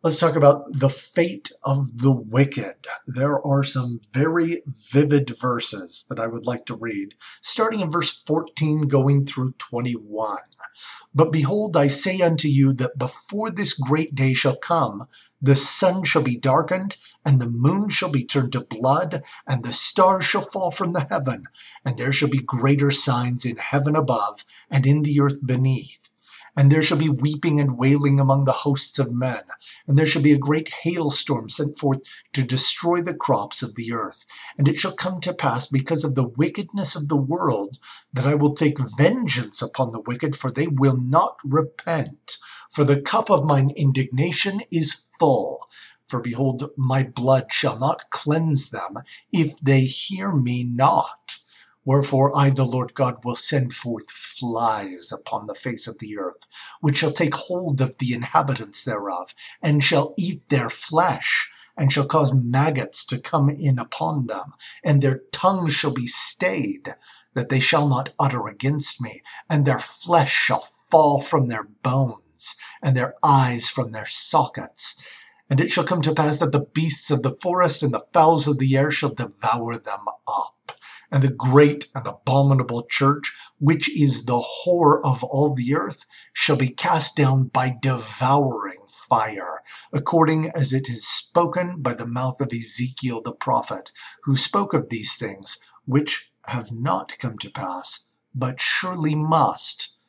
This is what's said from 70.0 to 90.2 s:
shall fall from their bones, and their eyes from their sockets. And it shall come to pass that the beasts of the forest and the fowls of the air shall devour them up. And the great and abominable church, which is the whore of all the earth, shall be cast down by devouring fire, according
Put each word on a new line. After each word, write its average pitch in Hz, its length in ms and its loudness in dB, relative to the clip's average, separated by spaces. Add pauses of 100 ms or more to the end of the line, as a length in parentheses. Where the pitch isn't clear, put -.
shall - 340 0 (240)
fall 147 300 6
from 143 260 0
their 110 220 -6 (160)
bones, 127 720 -4 (260)
and 131 140 2
their 127 260 -2
eyes 123 480 2
from 110 220 -6
their 107 140 -10
sockets. - 920 -2 (480)
And 135 120 2
it - 100 0
shall - 140 0
come 175 180 -2
to 156 100 0
pass 151 280 0
that 147 100 2
the 139 240 0
beasts 156 380 0
of 127 100 0
the 127 180 -2
forest 180 440 2
and 123 100 0
the - 180 -6
fowls 156 360 6
of 139 100 2
the 135 180 2
air 143 140 2
shall - 240 -2
devour 117 640 -4
them 104 280 -10 (200)
up. - 260 -4 (600)
And 135 100 4
the 139 80 4
great 139 640 4
and 123 100 -8
abominable 135 840 2
church, 143 420 0 (280)
which 151 360 2
is 127 280 2
the 120 180 -2
whore 165 640 2
of 131 180 -2
all 143 320 0
the 123 180 -2
earth, 175 320 -4 (280)
shall - 240 0
be 127 120 0
cast 156 460 0
down 135 300 4
by 127 360 -2
devouring 127 1080 -2
fire, 107 760 -4 (300)
according 160 580 2